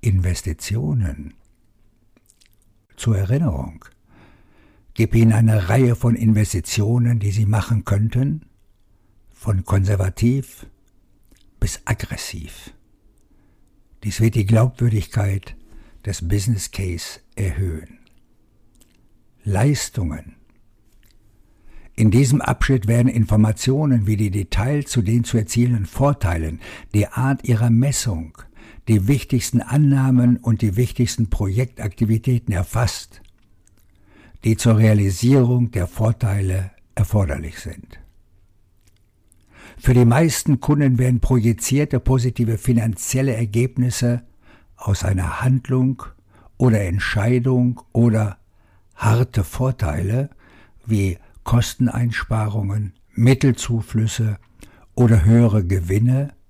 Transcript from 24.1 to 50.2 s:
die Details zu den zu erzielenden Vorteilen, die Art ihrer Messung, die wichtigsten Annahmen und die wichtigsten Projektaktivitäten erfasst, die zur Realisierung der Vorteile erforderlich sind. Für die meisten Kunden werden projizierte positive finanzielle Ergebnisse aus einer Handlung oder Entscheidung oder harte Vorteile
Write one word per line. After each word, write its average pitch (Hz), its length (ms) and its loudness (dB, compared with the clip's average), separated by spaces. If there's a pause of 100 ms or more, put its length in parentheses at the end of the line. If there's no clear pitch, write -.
die 104 140 -2
Details 113 600 -4
zu 120 120 0
den 117 220 0
zu - 120 -4
erzielenden 117 480 0
Vorteilen, 87 760 -2 (340)
die 104 140 2
Art 131 360 -2
ihrer 120 240 0
Messung, 113 680 -2 (500)
die 104 200 2
wichtigsten 127 520 0
Annahmen 131 800 2
und 113 240 0
die 101 140 0
wichtigsten 117 520 -2
Projektaktivitäten 110 1300 -2
erfasst, - 680 -4 (1200)
die 110 120 2
zur 113 200 2
Realisierung 113 960 2
der 87 160 -4
Vorteile 98 840 -2 (240)
erforderlich 80 640 -2
sind. - 400 -16 (1800)
Für 127 160 2
die 123 100 8
meisten 139 560 2
Kunden 143 380 2
werden 123 220 2
projizierte 127 800 0
positive 120 600 0
finanzielle 120 760 0
Ergebnisse 120 880 -2 (520)
aus - 260 -4
einer 90 380 -4
Handlung 127 600 0 (560)
oder 110 240 2
Entscheidung 120 1000 0 (120)
oder 110 460 0 (560)
harte 110 480 0
Vorteile 107 880 -4 (540)